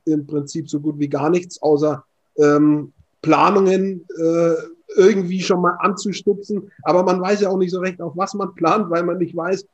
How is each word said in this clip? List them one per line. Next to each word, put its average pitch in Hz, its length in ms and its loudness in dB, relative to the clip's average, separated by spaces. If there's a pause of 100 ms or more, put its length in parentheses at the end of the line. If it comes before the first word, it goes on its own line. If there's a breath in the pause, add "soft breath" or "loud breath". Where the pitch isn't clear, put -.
im 151 220 -2
Prinzip 147 420 -8
so 151 100 -4
gut 147 200 -6
wie 147 100 -4
gar 143 220 -2
nichts, 180 280 -4
außer, 147 440 0 (340)
ähm, 147 560 4 (300)
Planungen, 185 840 2 (140)
äh, 165 340 2 (420)
irgendwie 190 460 4
schon 180 200 0
mal 175 180 2
anzustupsen. 202 920 -4 (120)
Aber 170 180 2
man 185 180 0
weiß 196 220 -2
ja 196 80 0
auch 190 80 0
nicht 185 140 0
so 185 80 -4
recht, 180 200 -6
auf 165 160 -10
was 190 200 -6
man 190 180 -6
plant, 170 380 0
weil 170 120 0
man 175 140 -4
nicht 170 180 -6
weiß, 180 380 -6